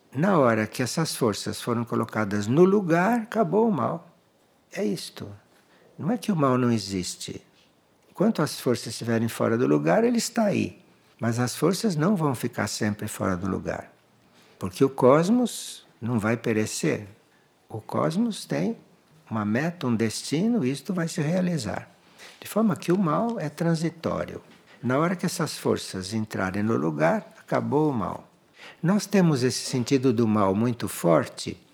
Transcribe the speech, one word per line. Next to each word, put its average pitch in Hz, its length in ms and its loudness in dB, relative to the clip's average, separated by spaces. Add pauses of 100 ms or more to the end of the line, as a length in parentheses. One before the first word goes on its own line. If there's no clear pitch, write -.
(160)
na 175 240 4
hora 113 260 4
que - 160 -4
essas 147 340 -2
forças 110 460 -2
foram 117 240 -2
colocadas 107 640 -2
no 143 180 6
lugar, 190 540 2
acabou 214 500 0
o - 20 2
mal. 139 380 -2 (640)
É 190 120 -6
isto. 180 460 -6 (680)
Não 143 120 -4
é 240 80 0
que - 140 -4
o 190 40 0
mal 135 220 2
não 123 140 2
existe. 98 680 -4 (680)
Enquanto 214 320 0
as - 180 -2
forças 120 280 0
estiverem 113 400 -2
fora 113 300 0
do 127 100 2
lugar, 151 360 4
ele 240 140 2
está 220 280 -2
aí. 110 360 -2 (380)
Mas 117 200 0
as 123 160 -2
forças 185 400 0
não 165 200 2
vão 151 180 0
ficar 110 320 -4
sempre 107 420 -4
fora 98 300 -2
do 95 100 -6
lugar. 87 460 -6 (640)
Porque 101 260 -2
o 135 60 6
cosmos 170 960 2 (160)
não 117 160 -2
vai 107 180 0
perecer. 110 720 -2 (600)
O 110 100 -12
cosmos 165 640 -2
tem 180 300 -2 (540)
uma 110 160 -4
meta, 143 400 -2
um 120 100 2
destino, 151 680 0
e 127 60 0
isto 151 220 -6
vai 170 140 -2
se - 140 -4
realizar. 160 680 -2 (500)
De - 80 -16
forma 208 280 2
que - 160 -2
o 185 60 4
mal 202 420 0
é 147 100 -4
transitório. 156 920 -2 (400)
Na 127 160 0
hora 175 180 2
que 180 120 -2
essas 156 300 -4
forças 98 560 -2
entrarem 104 500 -2
no 113 120 2
lugar, 160 640 0
acabou 135 500 0
o 139 40 0
mal. 90 400 -6 (480)
Nós 190 240 2
temos 160 380 4
esse 123 220 -2
sentido 131 460 2
do 113 160 4
mal 104 260 4
muito 113 340 0
forte 147 720 0 (160)